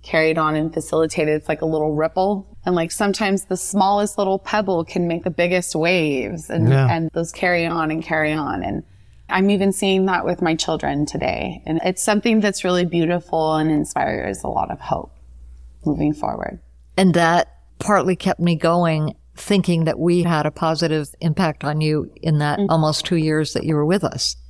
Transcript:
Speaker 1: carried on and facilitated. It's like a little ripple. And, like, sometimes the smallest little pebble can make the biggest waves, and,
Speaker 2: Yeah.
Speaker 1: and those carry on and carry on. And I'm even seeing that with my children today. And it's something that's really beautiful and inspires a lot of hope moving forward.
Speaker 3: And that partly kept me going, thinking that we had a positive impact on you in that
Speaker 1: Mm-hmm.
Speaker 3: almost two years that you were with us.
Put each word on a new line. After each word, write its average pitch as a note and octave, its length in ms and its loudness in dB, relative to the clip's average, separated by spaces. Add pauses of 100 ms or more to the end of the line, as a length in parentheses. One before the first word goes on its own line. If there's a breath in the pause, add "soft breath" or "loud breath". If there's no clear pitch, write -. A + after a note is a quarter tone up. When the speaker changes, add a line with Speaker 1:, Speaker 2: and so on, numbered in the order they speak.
Speaker 1:
carried D#3+ 360 2
on D#3 180 0
and D#3+ 160 -2
facilitated. D#3 600 0
It's D#3 140 -6
like D#3 140 -2
a D#3+ 40 -2
little D#3 260 0
ripple. F#3+ 540 0 (180)
And, F3+ 100 0
like, E3+ 160 0
sometimes G3 540 0
the F#3 120 -4
smallest G3+ 600 0
little F#3+ 200 0
pebble F#3+ 460 0
can F3 220 -2
make E3+ 180 -4
the F#3 60 0
biggest F3 460 0
waves, D#3 760 0
and, - 180 2
Speaker 2:
Yeah. C3+ 220 4
Speaker 1:
and E3 220 0
those E3+ 200 -4
carry F3 340 0
on E3 240 -2
and D#3+ 120 -4
carry D#3 300 0
on. D3 320 -4
And B2+ 180 -4 (460 soft breath)
I'm F#3 220 2
even G3 220 2
seeing F#3+ 340 2
that F3+ 180 0
with F3 180 -2
my E3 140 2
children D3+ 500 -2
today. - 600 -4
And D#3+ 180 -2
it's F#3 180 -2
something A3 380 2
that's G3+ 240 -2
really F3+ 200 2
beautiful E3 680 0
and D#3 160 2
inspires D3 720 -2
a - 60 -6
lot A2+ 220 -2
of - 100 -10
hope - 320 -6 (720)
moving D3+ 280 0
forward. - 460 -6 (380)
Speaker 3:
And F#3 180 4
that E3+ 340 2 (300)
partly F#3+ 380 2
kept - 240 -2
me E3+ 160 2
going, E3 580 2 (220)
thinking F3+ 480 2
that D#3+ 140 0
we F3 260 2
had D#3 220 0
a D3+ 40 0
positive D#3 580 0 (120)
impact D#3+ 440 0
on D3 160 -2
you D3+ 300 0 (120)
in D#3 160 2
that D3 200 0
Speaker 1:
Mm-hmm. G3 120 0
Speaker 3:
almost D#3 360 2
two F3 100 0
years D#3 380 0
that - 100 -2
you D#3 120 0
were D3 100 2
with F3 180 2
us. - 320 -4 (140)